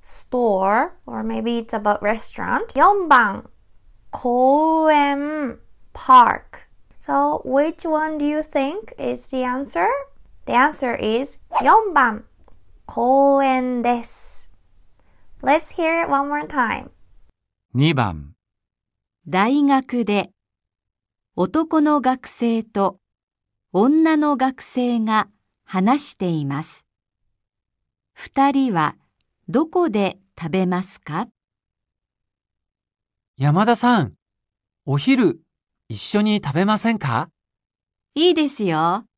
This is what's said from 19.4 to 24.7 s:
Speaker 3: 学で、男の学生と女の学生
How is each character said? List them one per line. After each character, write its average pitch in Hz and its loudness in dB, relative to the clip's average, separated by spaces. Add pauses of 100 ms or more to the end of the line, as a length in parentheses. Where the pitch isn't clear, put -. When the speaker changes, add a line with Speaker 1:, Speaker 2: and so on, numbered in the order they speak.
Speaker 3:
学 262 0
で、 202 -2 (1040)
男 311 0
の 294 2
学 254 -2
生 226 -2
と 196 -2 (760)
女 311 4
の 294 0
学 262 -2
生 240 -2